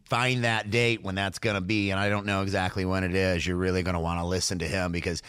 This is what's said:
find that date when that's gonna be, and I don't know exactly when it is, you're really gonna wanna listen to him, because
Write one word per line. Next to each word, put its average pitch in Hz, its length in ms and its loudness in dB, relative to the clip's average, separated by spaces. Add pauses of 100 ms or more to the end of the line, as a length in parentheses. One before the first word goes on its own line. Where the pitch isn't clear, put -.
find 123 380 0
that 110 260 0
date 117 320 2
when 95 140 -4
that's 98 240 -2
gonna 101 220 0
be, 101 280 0
and 95 100 0
I 101 100 2
don't 104 180 0
know 98 160 2
exactly 95 420 0
when 92 180 0
it 90 120 0
is, 92 320 2
you're 90 100 0
really 92 240 2
gonna 87 180 0
wanna 85 240 -2
listen 90 360 -2
to 82 80 -2
him, 90 240 -2
because 85 380 -2